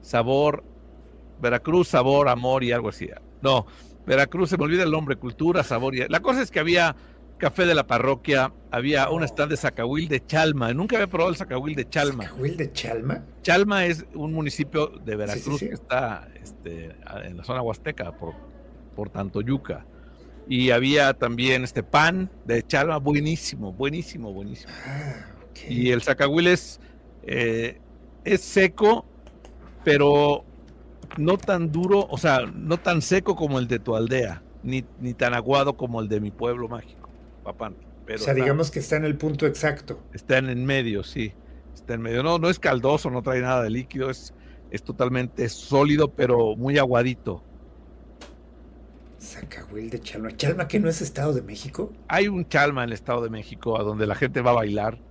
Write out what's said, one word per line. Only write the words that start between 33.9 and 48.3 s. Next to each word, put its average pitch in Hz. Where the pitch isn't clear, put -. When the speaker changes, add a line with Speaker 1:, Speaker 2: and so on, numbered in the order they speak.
Speaker 1:
aldea, 113
ni, 127
ni 123
tan 120
aguado 135
como 120
el 107
de 104
mi 104
pueblo 120
mágico, -
Papantla. 101
Pero 110
Speaker 2:
O -
sea, 139
Speaker 1:
está, -
Speaker 2:
digamos 143
que 147
está 151
en 156
el 151
punto 151
exacto. 143
Speaker 1:
está -
en 131
el 123
medio, 123
sí. -
Está -
en 113
medio. 117
No, 165
no 165
es 180
caldoso, 139
no 127
trae 127
nada 123
de 107
líquido, 131
es, -
es 104
totalmente 123
sólido, 147
pero 117
muy 135
aguadito. 123